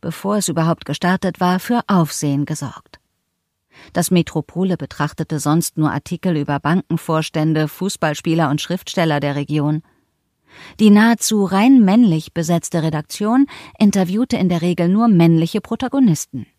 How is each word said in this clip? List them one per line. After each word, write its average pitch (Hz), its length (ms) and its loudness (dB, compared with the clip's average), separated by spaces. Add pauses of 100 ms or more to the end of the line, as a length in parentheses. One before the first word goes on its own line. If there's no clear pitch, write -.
bevor 196 360 -4
es 190 120 -2
überhaupt 165 360 -2
gestartet 180 560 -2
war, 180 180 2
für 240 300 -2
Aufsehen 147 560 0
gesorgt. - 560 -10 (920)
Das 175 180 -2
Metropole 175 680 -2
betrachtete - 640 -8
sonst 156 360 -2
nur 151 140 0
Artikel 165 460 -4
über 143 240 -4
Bankenvorstände, 156 1040 -2
Fußballspieler 165 840 -4
und 147 100 -2
Schriftsteller 165 580 -4
der 143 160 -4
Region. 147 480 -2 (960)
Die 214 120 6
nahezu 214 540 4
rein 214 400 4
männlich 185 480 2
besetzte 165 520 -2
Redaktion 208 640 -2 (320)
interviewte 202 580 0
in 185 120 0
der 170 140 0
Regel 175 260 0
nur 220 200 2
männliche 170 520 4
Protagonisten. 226 840 -2 (120)